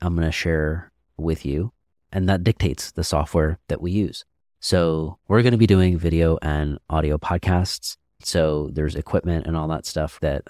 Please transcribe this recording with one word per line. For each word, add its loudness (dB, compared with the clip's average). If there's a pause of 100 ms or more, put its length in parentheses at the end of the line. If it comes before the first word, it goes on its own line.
I'm -2
gonna 0
share -2 (240)
with -4
you." -4 (400)
And 0
that 0
dictates -2
the -4
software 0
that -6
we -4
use. -2 (380)
So 0
we're 4
gonna 4
be 6
doing 6
video 2
and -2 (100)
audio 0
podcasts. -2 (240)
So 0
there's -2
equipment -2
and -2
all -4
that -6
stuff -6
that -2